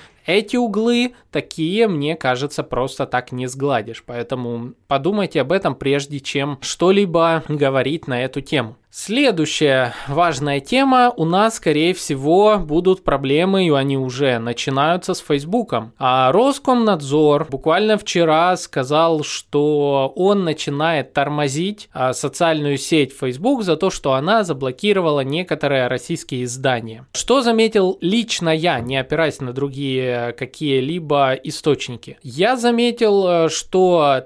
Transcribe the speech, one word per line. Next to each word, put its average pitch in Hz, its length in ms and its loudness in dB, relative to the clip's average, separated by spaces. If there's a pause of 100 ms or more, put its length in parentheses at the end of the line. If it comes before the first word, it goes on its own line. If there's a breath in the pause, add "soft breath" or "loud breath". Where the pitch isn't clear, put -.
(260 loud breath)
Эти 214 320 0
углы 240 560 0 (180 loud breath)
такие, 165 560 -2
мне 160 300 -2
кажется, 135 440 -4
просто 135 440 -4
так 123 260 -4
не 127 160 -6
сгладишь. 127 580 -4
Поэтому 120 680 -8 (140)
подумайте 170 540 -2
об 143 120 -2
этом, 185 220 -2
прежде 139 440 -4
чем 143 420 -6
что-либо 170 840 2
говорить 143 580 0
на 123 160 -2
эту 131 200 -6
тему. 120 340 -2 (200)
Следующая 156 1000 0 (120)
важная 143 520 0
тема. 254 580 2
У 160 80 0
нас, 202 300 2
скорее 165 400 0
всего, 175 640 2
будут 180 440 0
проблемы, 156 640 2
и 160 60 2
они 139 260 2
уже 131 400 0
начинаются 139 800 -2
с - 40 -8
Фейсбуком. 143 800 -2
А 131 340 2
Роскомнадзор 160 1160 2
буквально 185 480 2
вчера 170 580 2
сказал, 156 680 0
что 143 920 0
он 196 280 2
начинает 147 680 -2
тормозить, 147 800 -2
а, 127 220 -2
социальную 147 640 -2
сеть 143 420 0
Facebook 185 440 -2
за 170 140 0
то, 190 120 0
что 143 240 -2
она 185 300 0
заблокировала 156 760 0
некоторые 139 680 -2
российские 127 560 -6
издания. 123 680 -4
Что 262 280 0
заметил 220 580 2
лично 185 500 -2
я, 160 300 0
не 123 180 -4
опираясь 151 440 -2
на 123 120 -8
другие 131 800 -4
какие-либо 143 1000 0
источники? - 880 -4
Я 180 360 0
заметил, 233 680 2
э, 170 220 4
что 160 760 2